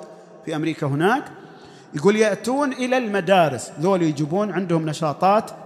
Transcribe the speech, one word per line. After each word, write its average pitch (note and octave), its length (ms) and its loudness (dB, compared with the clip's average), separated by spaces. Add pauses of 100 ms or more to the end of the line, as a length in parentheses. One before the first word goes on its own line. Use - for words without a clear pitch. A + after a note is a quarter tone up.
(460)
في D#3+ 100 -4
أمريكا D#3 320 -2
هناك"، F3 360 2 (720)
يقول: F3 220 2
"يأتون A3 580 0
إلى B3+ 240 -2
المدارس، F#3 800 2
ذول F3+ 220 2
يجيبون D#3+ 500 0
عندهم E3+ 340 -2
نشاطات E3 680 0 (140)